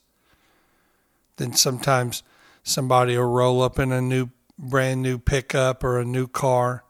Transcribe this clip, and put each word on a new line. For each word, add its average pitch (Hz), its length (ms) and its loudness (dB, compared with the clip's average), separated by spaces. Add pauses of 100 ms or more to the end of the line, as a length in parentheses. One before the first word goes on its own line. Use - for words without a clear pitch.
(1400)
Then 127 160 -6
sometimes 123 680 0 (400)
somebody 127 560 2
will 123 80 2
roll 123 380 4
up 127 160 0
in 131 120 0
a 127 100 0
new, 127 280 -2 (300)
brand 131 420 -2
new 131 160 -2
pickup 131 640 -2
or 123 140 0
a 123 80 -2
new 127 220 -4
car. 123 640 -2